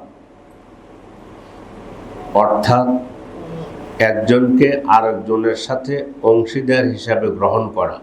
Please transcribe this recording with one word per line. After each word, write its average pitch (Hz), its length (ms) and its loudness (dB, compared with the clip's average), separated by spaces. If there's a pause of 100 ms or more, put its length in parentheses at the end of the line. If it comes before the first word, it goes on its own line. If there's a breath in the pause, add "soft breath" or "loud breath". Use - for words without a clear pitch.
(2250)
অর্থাৎ 107 540 2 (1120)
একজনকে 123 840 4
আরেকজনের 110 680 2
সাথে 139 500 -6 (160)
অংশীদার 123 640 2
হিসাবে 107 420 -2
গ্রহণ 104 420 0
করা। - 340 -4